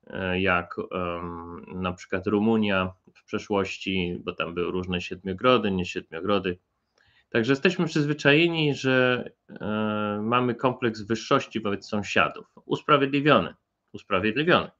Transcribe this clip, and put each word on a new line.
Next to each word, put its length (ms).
e, 340
jak, 360
em, 720
na 100
przykład 340
Rumunia 640
w 100
przeszłości, 1000
bo 80
tam 220
były 160
różne 300
siedmiogrody, 680
nie 140
siedmiogrody. 760
Także 220
jesteśmy 340
przyzwyczajeni, 880
że, 560
e, 600
mamy 320
kompleks 460
wyższości 600
wobec 280
sąsiadów. 580
Usprawiedliwiony, 920
usprawiedliwiony. 880